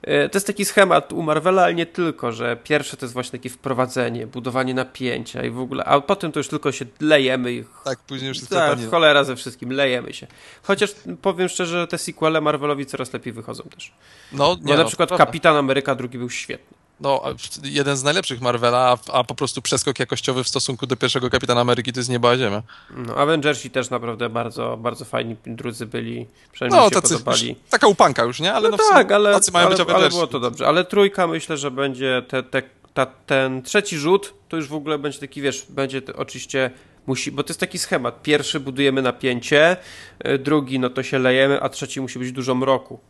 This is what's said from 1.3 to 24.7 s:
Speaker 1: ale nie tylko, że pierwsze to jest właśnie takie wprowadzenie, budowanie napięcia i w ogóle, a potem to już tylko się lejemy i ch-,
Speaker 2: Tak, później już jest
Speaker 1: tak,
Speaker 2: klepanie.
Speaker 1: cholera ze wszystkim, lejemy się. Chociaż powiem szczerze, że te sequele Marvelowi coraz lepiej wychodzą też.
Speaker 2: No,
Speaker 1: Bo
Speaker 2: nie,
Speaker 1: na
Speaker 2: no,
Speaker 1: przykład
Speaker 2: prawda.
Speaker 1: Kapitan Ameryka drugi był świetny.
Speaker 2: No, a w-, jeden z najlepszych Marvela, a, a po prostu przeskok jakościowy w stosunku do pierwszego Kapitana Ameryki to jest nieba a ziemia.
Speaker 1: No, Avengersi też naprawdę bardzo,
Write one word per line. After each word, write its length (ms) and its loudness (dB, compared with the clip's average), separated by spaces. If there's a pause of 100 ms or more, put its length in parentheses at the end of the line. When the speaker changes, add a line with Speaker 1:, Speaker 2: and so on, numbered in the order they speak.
Speaker 1:
ale 120 4
nie 100 0
tylko, 460 -4
że 320 -4
pierwsze 340 -2
to 80 -10
jest 80 -12
właśnie 260 -6
takie 100 -12
wprowadzenie, 760 -4
budowanie 460 -4
napięcia 720 -6
i 60 -4
w 100 -8
ogóle, 240 -6
a 180 4
potem 300 -2
to 80 -4
już 80 -6
tylko 240 -4
się 140 -8 (140)
lejemy 540 2
i 100 -8
ch-, 220 -20
Speaker 2:
Tak, 140 -6
później 280 -10
już 100 -6
jest 120 -12
Speaker 1:
tak, 180 2
Speaker 2:
klepanie. 200 0
Speaker 1:
cholera 360 6
ze 120 -2
wszystkim, 360 -10
lejemy 420 -2
się. 140 -16 (360)
Chociaż 260 0 (320)
powiem 280 0
szczerze, 320 -2
że 60 -4
te 100 -6
sequele 440 0
Marvelowi 440 -2
coraz 280 -8
lepiej 200 -10
wychodzą 300 -14
też. 280 -18 (400)
Speaker 2:
No, 240 2
Speaker 1:
Bo 120 -16
Speaker 2:
nie, 100 4
Speaker 1:
na 60 6
Speaker 2:
no, 40 2
Speaker 1:
przykład 220 0
Speaker 2:
prawda. 160 6
Speaker 1:
Kapitan 320 2
Ameryka 380 0
drugi 220 -10
był 120 -8
świetny. 480 -12 (220)
Speaker 2:
No, 260 0
a 80 -4
w-, 320 -14
jeden 320 0
z 60 -6
najlepszych 380 -2
Marvela, 560 4 (120)
a, 100 -6
a 40 2
po 120 -4
prostu 260 -4
przeskok 380 -2
jakościowy 440 -2
w 40 -4
stosunku 400 -4
do 80 0
pierwszego 340 -2
Kapitana 320 2
Ameryki 320 2
to 60 -6
jest 100 -4
nieba 200 2
a 80 4
ziemia. 260 -2 (260)
Speaker 1:
No, 260 -10
Avengersi 540 0
też 200 -2
naprawdę 400 -4
bardzo, 480 -6